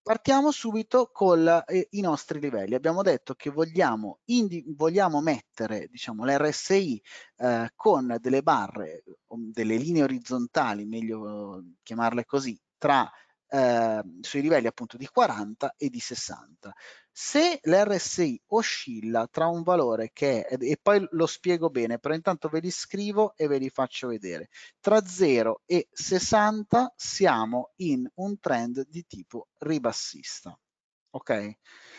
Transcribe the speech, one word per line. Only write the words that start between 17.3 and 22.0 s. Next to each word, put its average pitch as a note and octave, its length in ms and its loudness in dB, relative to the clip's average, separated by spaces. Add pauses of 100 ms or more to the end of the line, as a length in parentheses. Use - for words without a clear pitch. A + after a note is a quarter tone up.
l'R G3 340 4
S - 200 -6
I D3+ 300 0
oscilla A#2 840 -2
tra E3 160 0
un E3+ 160 -2
valore B2 480 2
che C3 320 0
è, B2+ 160 -4
e C3+ 220 0
poi G3+ 300 4
lo E3 140 2
spiego E3+ 440 0
bene, C#3 280 -2
però D3 160 -2